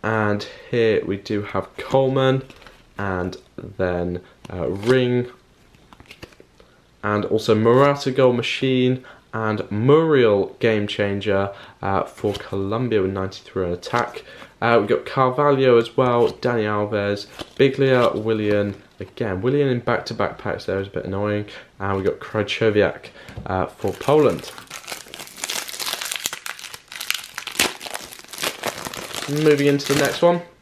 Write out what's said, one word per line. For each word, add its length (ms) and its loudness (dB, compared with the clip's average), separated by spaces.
And 440 0
here 360 2
we 100 -2
do 260 -4
have 360 -6
Coleman, 640 2
and 380 -2
then, 640 -4
uh, 160 -4
Ring, 640 0
and 200 0
also 300 2
Morata 560 4
goal 220 4
machine, 720 0
and 380 -2
Muriel 880 4
game 280 2
changer, 680 0
uh, 220 0
for 300 -4
Colombia 680 -2
with 100 0
ninety-three 540 -4
on 60 -2
attack. 520 -4
Uh, 200 4
we've 80 -2
got 160 0
Carvalho 720 4
as 200 2
well, 360 4
Dani 320 -2
Alves, 640 -2
Biglia, 640 4
Willian. 600 0
Again, 440 -6
Willian 260 2
in 120 0
back-to-back 580 -4
packs 260 -6
there 160 -2
is 80 -6
a 20 -16
bit 140 -6
annoying. 420 -2
And 180 -2
we've 100 -2
got 120 0
Krychowiak, 920 0
uh, 200 -2
for 260 -6
Poland. 580 2
Moving 240 6
into 240 0
the 80 2
next 220 0
one 200 4